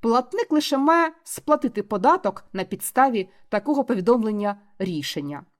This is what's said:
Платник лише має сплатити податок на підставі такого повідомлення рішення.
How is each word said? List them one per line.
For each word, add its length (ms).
Платник 520
лише 260
має 340
сплатити 580
податок 680
на 120
підставі 640
такого 360
повідомлення 720
рішення. 680